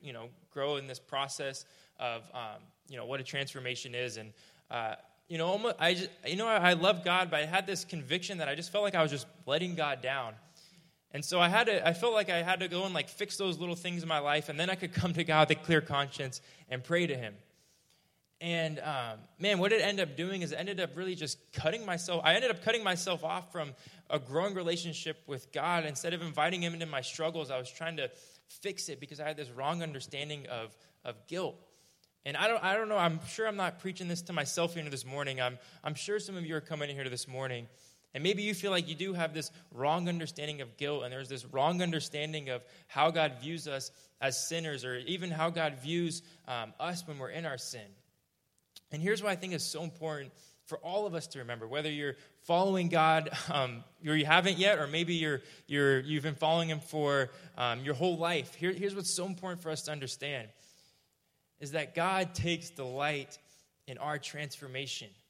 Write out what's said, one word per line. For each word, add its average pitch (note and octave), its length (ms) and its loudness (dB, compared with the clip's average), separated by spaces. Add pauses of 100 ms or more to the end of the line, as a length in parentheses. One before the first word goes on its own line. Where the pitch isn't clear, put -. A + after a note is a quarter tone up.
you C#3+ 80 -12
know, A#2 160 -12 (240)
grow C#3+ 240 -2
in C3+ 120 -6
this B2+ 120 -10
process C3+ 640 -6 (340)
of, A#2 240 -4 (120)
um, A2+ 280 -10 (280)
you C3+ 80 -12
know, A2+ 80 -10
what C3+ 160 -6
a - 20 -8
transformation B2+ 720 -6
is. B2 220 -4
And, G#2+ 160 -14 (360)
uh, A2+ 260 -4 (340)
you E3+ 80 -6
know, D#3+ 100 0
almo-, G#3 320 2
I E3+ 140 6
just, F#3 160 -2 (180)
you D#3 80 -2
know, G#3+ 120 0
I, F#3 240 8
I - 20 10
love F3 320 4
God, F3+ 260 2
but D#3 80 4
I D3+ 60 2
had F#3 200 0
this F#3+ 200 -4
conviction F3 540 -4
that D3 100 -2
I C#3 60 0
just E3+ 180 -10
felt G#3 100 2
like G3 120 2
I E3+ 60 6
was D#3 100 6
just C#3 140 -4 (200)
letting E3+ 300 0
God C#3+ 260 0
down. B2+ 320 -2 (800)
And D3 100 -4
so F3+ 160 2
I F3 80 10
had A3 200 6
to, F3 200 4
I E3+ 60 6
felt A3 200 2
like G#3 160 4
I F3 120 4
had F3+ 180 2
to F#3 80 -2
go F3 160 0
and, F#3+ 100 -2
like, D3+ 140 0
fix - 300 -6
those F#3 200 0
little F3 180 -2
things F3 280 -4
in E3 60 -6
my D#3 100 4
life, D3 300 2
and D3 100 -6
then F3+ 100 2
I F#3+ 60 2
could F#3 180 -6
come F3 200 2
to E3+ 100 0
God D#3 240 10
with D#3 100 6
a - 40 -12
clear E3 180 8
conscience C#3 640 -2 (260)
and B2+ 160 -4
pray E3+ 240 2
to C#3+ 80 0
him. A2 200 -6 (1040)
And, E3 400 0
um, A#2+ 400 -2 (180)
man, G3 220 4
what G3 120 6
it G#3+ 120 6
ended F#3+ 260 2
up C3+ 80 -10
doing F3+ 240 -2
is D3+ 100 -2
it D3+ 40 -4
ended F#3 240 -4
up E3 180 -2
really F3+ 160 -4
just D3 240 -4 (160)
cutting G3 320 0
myself, F3 400 0
I D#3+ 80 10
ended A#3+ 160 4
up G3 140 -2
cutting A3+ 200 2
myself F3+ 400 0
off E3+ 280 -4
from D3 220 -4 (360)
a D3+ 80 2
growing D3+ 380 0
relationship E3+ 720 -2
with C3+ 240 -8
God. D#3+ 340 2
Instead D3+ 280 -2
of E3+ 100 -4
inviting E3+ 400 2
him E3+ 100 -2
into E3+ 140 -6
my C#3+ 140 -4
struggles, D#3 500 -4
I C3 80 -2
was B2 100 -8
trying E3 280 -6
to C3+ 120 -2 (380)
fix - 420 -8
it C3+ 100 -8
because C#3 200 -14
I D3+ 80 -4
had D#3 100 -4
this C3+ 140 -8
wrong C#3+ 320 -2
understanding C#3+ 640 -8
of, A2+ 280 -8 (300)
of A#2 220 -10
guilt. E3+ 280 -4 (680)
And C#3 100 -4
I E3+ 120 2
don't, A3+ 160 2
I F#3+ 120 2
don't A3 140 -2
know, G#3+ 80 2
I'm E3 300 4
sure A3 200 -2
I'm G#3 100 -4
not F3+ 220 -2
preaching F#3 280 -6
this F3 160 -4
to F3+ 100 -8
myself E3 400 0
here D#3 160 -8
this B2+ 160 -8
morning. C3+ 340 -4
I'm, B2 200 0 (240)
I'm D3+ 100 -4
sure G#3 260 -4
some F#3+ 180 -8
of F3 60 -6
you D#3+ 120 -4
are D3+ 60 -2
coming D3 280 -6
in C#3+ 60 -6
here C3+ 140 -4
this B2 180 -8
morning, B2+ 400 -6 (480)
and C#3 80 -6
maybe G3 180 2
you G#3 140 -2
feel F#3 160 -2
like F3 180 0
you D#3+ 60 -6
do F#3+ 180 -4
have D#3+ 220 -2
this D#3 160 -6 (200)
wrong D#3+ 380 0
understanding D3+ 520 -4
of A#2 160 -14
guilt, C#3+ 260 -4
and B2 100 -8
there's C3 160 -10
this B2+ 160 -8
wrong D#3 380 2
understanding D#3 640 -4
of B2 140 -4 (240)
how D3+ 240 4
God D#3 280 4
views D3+ 280 -6
us C3+ 240 -6 (280)
as C3+ 280 0
sinners, D#3+ 360 -4
or B2+ 140 -4
even F3 320 -4
how D#3+ 220 0
God D#3+ 280 -2
views, E3 440 -2 (240)
um, A#2 320 -4
us F3 280 -4
when D3 120 -10
we're B2+ 100 -6
in D#3+ 160 -6
our C3+ 140 -4
sin. A2+ 260 -10 (1080)
And D3 80 -4
here's G3 220 0
why G#3 60 2
I F#3+ 80 2
think F3+ 160 -6
it's D3+ 100 -2
so D#3+ 200 -4
important D3+ 500 -6 (320)
for - 140 -10
all G3 280 0
of E3+ 80 -4
us D#3 120 -4
to - 120 -10
remember, A#2 260 -6
whether D3 240 -2
you're D3 280 -4 (240)
following F3+ 480 4
God, D#3+ 400 6 (120)
<laughs> - 80 -8
um, C3 360 -2 (200)
or D3+ 120 4
you D3 80 4
haven't F3 320 8
yet, F#3+ 220 6
or D3 80 0
maybe E3+ 280 0
you're, D#3 260 0 (240)
you're, C#3 360 6
you've D3 220 0
been D3+ 120 -2
following E3 340 4
him D#3 120 -2
for, C#3+ 480 2 (280)
um, B2 280 0
your C#3+ 80 0
whole E3+ 240 2
life. E3 380 0
Here, F3+ 180 0
here's G3 200 -2
what's F#3+ 160 -4
so F3 160 -2
important F3+ 360 -6
for E3 100 -6
us D3+ 120 -6
to D3+ 100 -6
understand, C3+ 560 -6 (1120)
is C#3+ 100 -10
that D3+ 240 -2
God F3+ 380 2
takes E3+ 360 -2
delight C#3 680 -4 (500)
in B2+ 100 -10
our D3 220 -4
transformation C3+ 880 -8 (220)